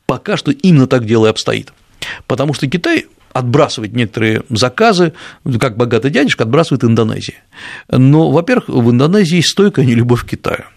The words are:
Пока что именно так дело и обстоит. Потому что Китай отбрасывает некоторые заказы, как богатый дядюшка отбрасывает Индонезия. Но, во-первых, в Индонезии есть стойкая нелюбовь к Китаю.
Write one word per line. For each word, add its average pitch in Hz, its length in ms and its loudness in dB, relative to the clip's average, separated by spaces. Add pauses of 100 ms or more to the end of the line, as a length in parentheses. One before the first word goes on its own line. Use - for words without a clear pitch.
Пока 160 320 -4
что - 140 -4
именно 143 380 4
так 123 180 0
дело 110 200 4
и 110 40 4
обстоит. 110 420 -6 (540)
Потому 147 260 -2
что 147 140 -4
Китай 180 400 -2 (260)
отбрасывает 123 600 0
некоторые 110 560 -2
заказы, 165 640 0 (480)
как 120 160 -2
богатый 117 340 0
дядюшка 233 340 0
отбрасывает 131 400 0
Индонезия. 113 580 -2 (480)
Но, 143 400 4
во-первых, 175 380 0
в 120 220 2
Индонезии 160 460 2
есть 165 140 0
стойкая 196 340 2
нелюбовь 117 380 2
к - 60 -16
Китаю. - 360 -8 (120)